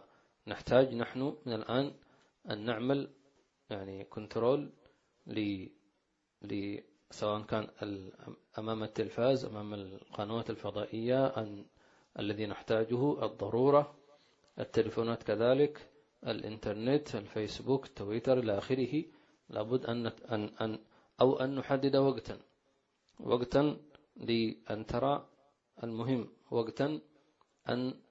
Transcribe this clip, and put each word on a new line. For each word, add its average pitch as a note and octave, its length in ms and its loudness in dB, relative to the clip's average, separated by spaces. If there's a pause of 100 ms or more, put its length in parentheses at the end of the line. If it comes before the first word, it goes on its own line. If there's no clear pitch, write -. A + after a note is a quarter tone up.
(480)
نحتاج B2 460 4
نحن C3 420 -4 (100)
من B2 80 -4
الآن B2 400 0 (560)
أن G#2+ 160 -6
نعمل، B2 440 -2 (600)
يعني، G2 340 -8
control A#2 680 -2 (560)
ل-، G2+ 400 -4 (720)
ل-، G2+ 380 -6 (320)
سواء G#2+ 300 -2
كان G#2+ 260 -2 (140)
ال-، G2 320 -8 (460)
أمام A2 240 -4
التلفاز، A#2 600 0
أمام G#2 280 -8
القنوات G2+ 760 -6
الفضائية، A2+ 760 0
أن G#2+ 400 -4 (540)
الذي G#2 260 -2
نحتاجه A2+ 800 0
الضرورة، B2+ 680 4 (640)
التلفونات A2+ 640 0
كذلك، B2+ 680 4 (380)
الإنترنت، A2 880 -2
الفيسبوك، A2+ 720 -2
تويتر A2+ 520 0
إلى A2 180 2
آخره. C3 460 0 (460)
لابد A2+ 360 0
أن A#2 220 -2
نت-، - 240 -8
أن، G#2+ 180 0 (120)
أن، A2 180 -2 (420)
أو C3 180 6
أن C3+ 160 0
نحدد C3+ 400 2
وقتا، B2+ 440 2 (800)
وقتا B2 580 2 (380)
لأن A2+ 680 -2
ترى C3+ 420 0 (560)
المهم، A#2 460 -2 (220)
وقتا C3+ 500 -2 (680)
أن B2+ 240 -2 (180)